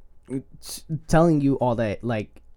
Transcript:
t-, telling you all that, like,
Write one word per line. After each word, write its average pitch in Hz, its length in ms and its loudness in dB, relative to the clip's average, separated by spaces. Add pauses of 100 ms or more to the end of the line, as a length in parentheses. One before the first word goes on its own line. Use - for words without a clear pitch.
(280)
t-, - 540 -12 (240)
telling 165 340 4
you 139 160 2
all 123 200 0
that, 110 280 -4
like, 113 380 -6 (140)